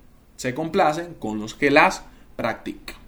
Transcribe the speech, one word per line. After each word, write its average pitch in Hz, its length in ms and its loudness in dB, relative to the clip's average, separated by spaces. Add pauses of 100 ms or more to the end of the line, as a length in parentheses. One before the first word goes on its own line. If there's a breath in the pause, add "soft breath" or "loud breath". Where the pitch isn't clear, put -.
(360)
se 127 180 -4
complacen 160 600 0
con 107 260 -6
los 107 140 -10
que 143 180 2
las 165 320 4 (320 soft breath)
practican. - 640 -8 (100)